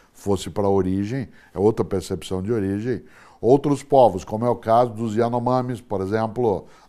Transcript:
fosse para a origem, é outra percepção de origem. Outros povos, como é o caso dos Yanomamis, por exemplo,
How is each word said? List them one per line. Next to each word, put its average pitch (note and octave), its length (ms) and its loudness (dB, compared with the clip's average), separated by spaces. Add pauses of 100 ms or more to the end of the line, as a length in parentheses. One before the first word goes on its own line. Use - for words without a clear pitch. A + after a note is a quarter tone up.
(120)
fosse - 380 -4
para G2+ 180 -2
a - 20 4
origem, G2 600 -2 (240)
é F2 60 -6
outra G#2+ 260 2
percepção F#2 560 -6
de G2+ 100 -4
origem. G#2 520 -4 (360)
Outros C#3 440 4
povos, A2 420 4
como A2+ 200 -4
é B2 40 2
o A#2 60 2
caso A2+ 360 2
dos G#2+ 240 -6
Yanomamis, A#2+ 640 -2
por G2 220 -6
exemplo, G2 640 -2 (240)